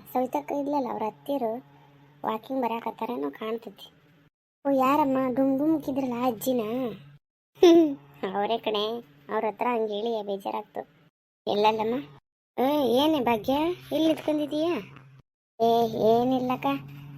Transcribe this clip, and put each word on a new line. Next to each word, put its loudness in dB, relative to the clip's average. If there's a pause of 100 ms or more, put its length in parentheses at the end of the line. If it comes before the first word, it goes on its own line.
(120)
ಸವಿತಕ್ಕ -4
ಇದ್ಲಲ್ಲ, -2
ಅವ್ರ -6
ಅತ್ತಿಯರು -6 (600)
ವಾಕಿಂಗ್ -4
ಬರಾಕತ್ತಾರೇನೋ -6
ಕಾಣ್ತೈತಿ. -10 (760)
ಓ, 0
ಯಾರಮ್ಮ 2 (160)
ಡುಮ್ 2
ಡುಮ್ 2
ಇಕ್ಕಿದ್ರಲ್ಲ, -4
ಆ -2
ಅಜ್ಜಿನ? -2 (1000)
ಹ್ಮ್, 8 (380)
ಅವರೇ 0
ಕಣೆ. -2 (360)
ಅವ್ರ 0
ಹತ್ರ -4
ಹಂಗೆ -2
ಹೇಳಿ -4
ಬೇಜಾರಾಗ್ತು. -6 (580)
ಎಲ್ಲಲ್ಲಮ್ಮ? 2 (680)
ಏ, 2
ಏನೇ 4
ಭಾಗ್ಯ, 0 (400)
ಇಲ್ಲಿ 2
ನಿಂತ್ಕೊಂಡಿದೀಯಾ? 0 (880)
ಏ, 4
ಏನಿಲ್ಲಕ್ಕ, 2 (520)